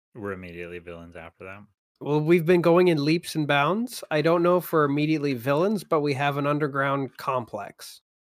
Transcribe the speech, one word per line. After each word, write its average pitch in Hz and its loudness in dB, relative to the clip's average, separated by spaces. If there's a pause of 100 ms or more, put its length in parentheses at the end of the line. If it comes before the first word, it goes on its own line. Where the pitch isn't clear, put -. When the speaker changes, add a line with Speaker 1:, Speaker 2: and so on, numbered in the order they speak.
(140)
Speaker 1:
We're 101 -8
immediately 87 -12
villains 85 -16
after 85 -18
that. 98 -16 (380)
Speaker 2:
Well, 147 0
we've 160 2
been 175 4
going 175 6
in 147 2
leaps 165 -2
and 151 0
bounds. 151 0
I 151 2
don't 170 2
know 175 4
if - -6
we're 156 4
immediately 147 0
villains, 147 0
but 156 0
we 147 0
have 143 0
an 143 -2
underground 139 -2
complex. - -6 (260)